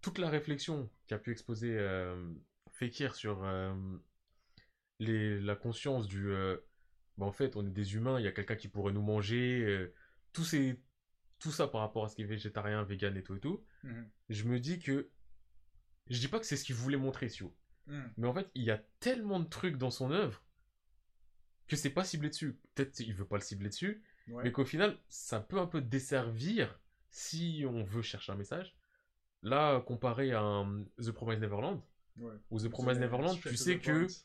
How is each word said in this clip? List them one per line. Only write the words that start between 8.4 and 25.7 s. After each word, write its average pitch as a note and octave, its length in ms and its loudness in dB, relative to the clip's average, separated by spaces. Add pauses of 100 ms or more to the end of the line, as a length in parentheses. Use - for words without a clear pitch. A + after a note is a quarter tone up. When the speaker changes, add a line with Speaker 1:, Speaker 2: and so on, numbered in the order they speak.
Speaker 1:
qui - 120 -10
pourrait G2+ 240 0
nous G#2 100 2
manger, A#2 640 4
euh, F#2+ 300 0 (380)
tous E3 120 -2
ces, C3+ 360 2 (580)
tout D#3+ 120 -4
ça B2+ 180 2
par A2+ 120 0
rapport G#2+ 240 0
à G#2+ 40 -2
ce - 80 -10
qui A2 60 -6
est G#2 40 -4
végétarien, G#2+ 580 -2
vegan G2 320 -2
et F#2+ 60 -4
tout F#2+ 140 -6
et G2 40 -6
tout, E3 240 -4 (200)
Speaker 2:
Mhm. A#2 240 -10 (200)
Speaker 1:
je G#2+ 160 -4
me B2 160 2
dis E3 180 -2
que, C#3 300 0 (1000)
je B2 100 0
dis B2 100 0
pas A3 120 0
que A3 60 -8
c'est C#3+ 100 0
ce - 80 -2
qu'il C3 100 -2
voulait B2+ 220 0
montrer, C3+ 320 0
Sio, F#2+ 260 -10 (320)
Speaker 2:
Mhm. C#3 300 -10
Speaker 1:
mais A#2 120 2
en B2+ 60 2
fait, F#3+ 200 -2
il B2+ 100 -2
y A2 60 4
a G#2+ 80 4 (220)
tellement G#3+ 400 2
de D#3+ 80 0
trucs E3+ 280 -2
dans B2+ 140 2
son B2+ 200 -2
œuvre D#3+ 320 0 (1300)
que D3+ 80 0
c'est C#3+ 140 0
pas F3+ 140 2
ciblé D3 240 -2
dessus. C#3 300 -4 (160)
Peut-être C#3 260 -2
il A2 140 -4
veut F#2+ 120 -4
pas G#2 100 -2
le G2+ 60 0
cibler G2+ 260 -4
dessus, G3+ 340 -2 (260)
Speaker 2:
Ouais. A#2+ 160 -8
Speaker 1:
mais B2 80 2
qu'au C3+ 120 4
final, F3+ 340 0 (100)
ça - 320 -4
peut F#3 180 -2
un F3+ 80 2
peu E3 140 0